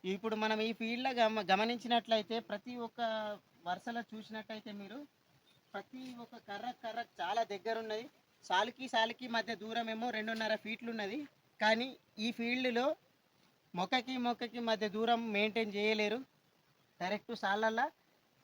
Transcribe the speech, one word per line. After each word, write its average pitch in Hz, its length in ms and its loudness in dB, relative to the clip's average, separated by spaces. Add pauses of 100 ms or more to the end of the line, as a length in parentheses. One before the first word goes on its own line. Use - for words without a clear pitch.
ఇప్పుడు 196 300 0
మనం 214 260 2
ఈ 220 120 0
ఫీల్డ్లో 240 380 -2
గమ-, 220 300 4 (100)
గమనించినట్లయితే 226 880 2
ప్రతి 233 360 -8
ఒక్క 233 260 -8 (640)
వరుసలో 233 360 -4 (140)
చూసినట్టయితే 214 560 -10
మీరు 202 360 -12 (680)
ప్రతి 254 460 -10
ఒక్క 240 160 -14
కర్ర 220 380 -8 (100)
కర్ర 226 220 -6 (160)
చాలా 208 220 2
దగ్గర 220 360 -2
ఉన్నది. 220 300 -6 (340)
సాలుకి 226 440 0
సాలుకి 233 400 2
మధ్య 226 280 0
దూరం 226 340 -4
ఏమో 226 200 -2
రెండున్నర 220 460 0
ఫీట్లు 226 360 -6
ఉన్నది, 226 340 -4 (360)
కానీ 226 360 4 (220)
ఈ 226 120 0
ఫీల్డ్లో 247 640 2 (800)
మొక్కకి 247 420 0
మొక్కకి 240 420 -2
మధ్య 220 300 2
దూరం 226 420 2
మెయింటైన్ 208 440 2
చేయలేరు. 214 440 2 (840)
డైరెక్ట్ 202 340 -2
సాళ్ళల్లో 220 560 2 (520)